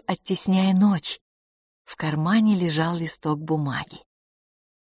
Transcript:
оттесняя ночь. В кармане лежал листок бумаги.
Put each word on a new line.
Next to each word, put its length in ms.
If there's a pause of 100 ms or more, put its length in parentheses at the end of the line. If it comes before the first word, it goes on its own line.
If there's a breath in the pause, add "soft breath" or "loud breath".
оттесняя 640
ночь. 460 (640)
В 120
кармане 600
лежал 400
листок 440
бумаги. 600 (1000)